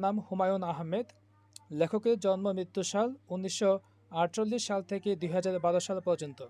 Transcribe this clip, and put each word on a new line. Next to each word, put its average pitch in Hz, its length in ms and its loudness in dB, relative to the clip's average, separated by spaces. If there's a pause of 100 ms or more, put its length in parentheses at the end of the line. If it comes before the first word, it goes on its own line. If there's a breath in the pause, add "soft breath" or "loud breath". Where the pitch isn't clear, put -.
নাম 202 120 2 (100)
হুমায়ুন 190 380 0
আহমেদ, 170 440 -4 (640)
লেখকের 208 480 2
জন্ম 190 340 2
মৃত্যু 185 300 -4
সাল 220 260 0 (200)
উনিশশো 190 420 0 (400 soft breath)
আটচল্লিশ 196 560 0
সাল 196 160 0
থেকে 196 320 -4
দুই 165 200 -4
হাজার 185 240 2
বারো 175 200 4
সাল 190 280 -2
পর্যন্ত। 151 320 -2 (100)